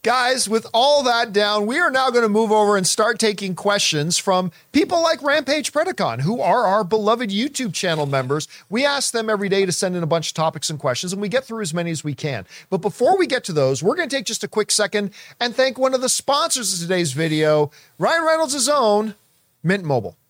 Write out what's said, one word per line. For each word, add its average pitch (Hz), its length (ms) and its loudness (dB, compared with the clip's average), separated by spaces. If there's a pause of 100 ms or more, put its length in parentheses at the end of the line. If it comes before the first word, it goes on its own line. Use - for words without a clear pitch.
Guys, 247 460 0
with 214 240 -2
all 269 300 4
that 240 280 0
down, 208 360 0
we 262 120 -2
are 349 120 2
now 262 180 2
gonna 240 180 2
move 214 240 2
over 208 280 4
and 185 80 0
start 226 320 0
taking 190 360 -2
questions 170 600 0
from 185 340 0 (220)
people 330 300 2
like 320 200 0
Rampage 285 500 0
Predacon, 190 500 -2
who 226 180 -2
are 220 240 2
our 202 200 2
beloved 220 440 0
YouTube 226 460 -4
channel 156 320 -2
members. 139 420 -2 (220)
We 247 160 0
ask 285 260 -2
them 226 160 -2
every 202 220 0
day 190 160 2
to 180 60 -4
send 180 240 -2
in 175 60 -2
a 160 40 -2
bunch 165 220 0
of - 60 -10
topics 160 360 -4
and 151 80 -8
questions, 147 340 -4
and 196 80 -6
we 208 80 -4
get 254 160 -2
through 226 160 -10
as 160 140 -6
many 170 160 -4
as 160 120 -6
we 147 120 -6
can. 127 320 -8 (240)
But 190 80 0
before 247 400 2
we 349 80 2
get 247 180 -2
to 185 80 -8
those, 135 300 2
we're 220 120 2
gonna 339 140 -2
take 269 160 -4
just - 180 -6
a 202 60 -8
quick 208 220 -2
second 202 400 0 (280)
and 240 160 -2
thank 262 220 0
one 262 160 2
of 254 80 0
the 254 80 -2
sponsors 277 640 0
of 175 80 -6
today's 170 320 0
video, 151 580 2 (280)
Ryan 311 260 2
Reynolds' 294 460 0
own 220 460 2 (460)
Mint 185 220 0
Mobile. 117 320 -2 (140)